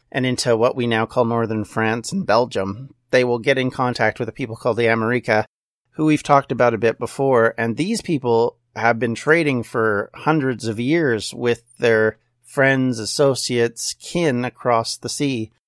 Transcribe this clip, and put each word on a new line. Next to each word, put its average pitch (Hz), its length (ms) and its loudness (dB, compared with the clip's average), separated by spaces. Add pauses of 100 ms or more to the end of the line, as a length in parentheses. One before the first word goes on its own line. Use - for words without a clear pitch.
(120)
and 131 140 -2
into 120 320 0
what 120 180 2
we 123 100 -4
now 110 200 0
call 123 180 0
northern 113 400 -2
France 113 480 -4
and 196 140 -4
Belgium, 107 680 -2 (180)
they 127 120 4
will 120 160 0
get 131 180 0
in 127 140 0
contact 120 480 -2
with 110 100 -6
a - 40 -10
people 110 220 -8
called 113 220 -2
the 117 140 2
America, 113 540 0 (460)
who 156 140 -2
we've 151 180 2
talked 139 280 2
about 120 220 2
a 110 40 -2
bit 117 220 0
before. 120 580 0
And 117 180 -2
these 202 260 -2
people 120 560 0 (180)
have 113 240 0
been 113 160 -2
trading 147 480 0
for 110 500 -2
hundreds 131 540 -2
of 110 120 -4
years 131 540 0
with 120 300 -2 (140)
their 110 400 2 (260)
friends, 131 560 0
associates, 120 920 0
kin 139 520 -2
across 117 520 -2
the - 120 -10
sea. 127 420 -4 (160)